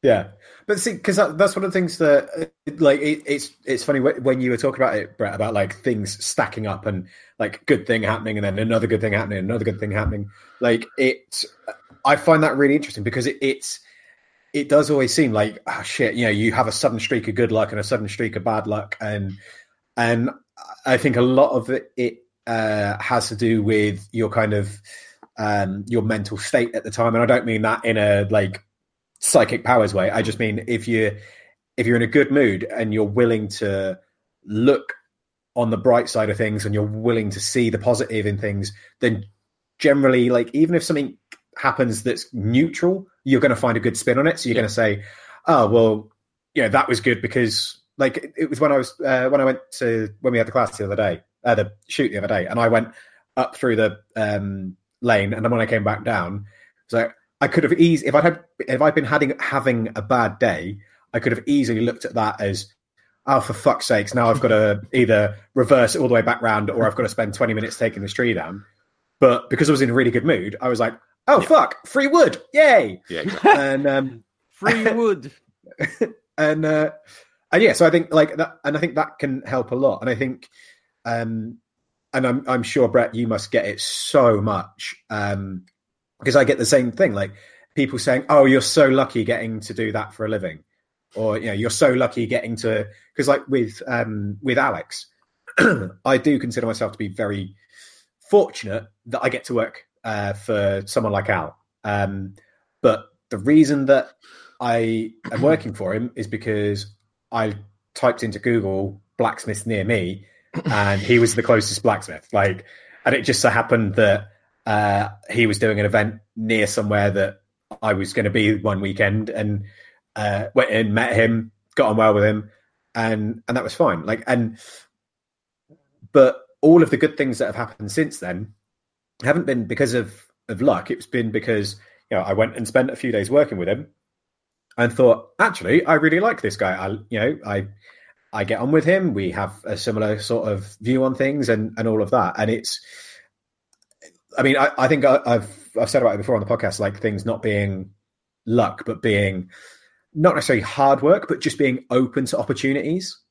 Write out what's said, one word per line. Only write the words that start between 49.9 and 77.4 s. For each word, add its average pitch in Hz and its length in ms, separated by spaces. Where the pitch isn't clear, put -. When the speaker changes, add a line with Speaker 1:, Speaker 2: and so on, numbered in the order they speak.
Speaker 1:
when 127 120
we 120 60
had 110 80
the 113 60
class 120 240
the 107 80
other 98 120
day, 98 260
uh, 120 100
the 101 180
shoot 135 220
the 104 80
other 98 100
day, 95 180
and 117 140
I 117 80
went 113 200
up 127 200
through 120 200
the, 104 220
um, 98 600
lane, 104 320
and 110 120
then 113 60
when 120 120
I 107 40
came 107 180
back 107 200
down, 101 400
it's - 80
like, 117 220
I 139 80
could 156 160
have 147 140
eas-, 165 240
if 131 120
I 147 80
had, 165 220
if 131 220
I'd 151 120
been 151 100
having, 135 340
having 120 580
a 104 60
bad 110 360
day, 98 400
I 120 80
could 120 120
have 117 140
easily 123 340
looked 120 240
at 123 100
that 107 260
as, 98 260
"Oh, 135 140
for 113 140
fuck's - 320
sakes, 135 280
now 117 160
I've 127 100
gotta 107 460
<laughs> - 60
either 104 440
reverse 127 400
it 160 60
all 131 80
the 120 60
way 113 80
back 120 200
round 107 280
or 117 160
I've 104 100
gotta 117 120
spend 107 260
twenty 113 200
minutes 110 240
taking 113 240
this 101 100
tree 120 220
down." 90 300
But 123 300
because 143 200
I - 20
was 135 100
in 123 80
a 117 40
really 123 160
good 117 140
mood, 104 380
I 127 80
was 113 100
like, 117 140
"Oh, 277 120
Speaker 2:
Yeah. - 60
Speaker 1:
fuck, - 400
free 277 200
wood, 277 340
yay!" 220 560
Speaker 2:
Yeah, 85 100
exactly. 190 320
Speaker 1:
And, 139 340
um, 135 380
Speaker 3:
<laughs> - 120
Free 226 420
wood. 202 380
Speaker 1:
<laughs> - 520
and, 156 260
uh, 156 260